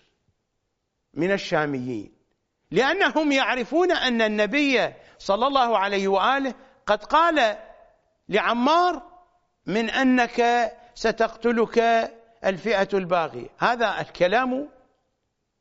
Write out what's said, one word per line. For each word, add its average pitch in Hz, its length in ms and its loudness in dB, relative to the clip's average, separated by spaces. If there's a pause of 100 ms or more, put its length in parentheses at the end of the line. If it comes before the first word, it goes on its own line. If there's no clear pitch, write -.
(1120)
من 170 180 -2
الشاميين، 135 880 -4 (540)
لأنهم 294 600 0
يعرفون 269 600 0
أن 240 300 0
النبي 214 720 0 (260)
صلى 214 280 0
الله 247 300 2
عليه 196 300 0
وآله 233 460 0 (320)
قد 208 180 0
قال 294 540 2 (720)
لعمار: 247 960 0 (420)
"من 220 240 -2
أنك 240 840 2 (240)
ستقتلك 226 840 -2 (640)
الفئة 196 500 -2
الباغية". 165 640 -2
هذا 214 440 -2
الكلام 247 680 -2 (920)